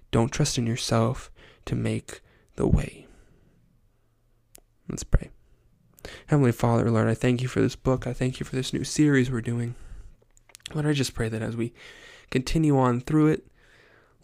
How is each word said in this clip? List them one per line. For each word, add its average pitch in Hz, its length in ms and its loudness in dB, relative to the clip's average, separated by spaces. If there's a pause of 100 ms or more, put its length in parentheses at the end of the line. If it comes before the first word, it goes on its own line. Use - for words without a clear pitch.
(100)
Don't 117 200 2
trust - 280 0
in 117 80 0
yourself 113 640 0 (340)
to - 100 -4
make 113 460 -6 (360)
the - 100 0
way. - 400 0 (1800)
Let's - 160 -8
pray. - 260 2 (1000)
Heavenly 135 240 4
Father, 117 380 2
Lord, 110 180 2
I 113 60 0
thank 123 280 0
you 127 60 -2
for 120 120 -2
this - 160 2
book. 127 300 -2
I 123 80 -6
thank 127 260 -4
you 135 60 -8
for - 100 -8
this 127 160 -4
new 143 120 -4
series 139 460 2
we're 117 120 -4
doing. 120 320 -4 (1000)
Lord, 151 140 -2
I 151 60 2
just 135 220 -2
pray 117 140 -2
that 110 140 -6
as 113 140 -6
we 117 180 -6 (560)
continue 143 480 2
on 123 220 2
through 156 280 2
it, - 180 -2 (760)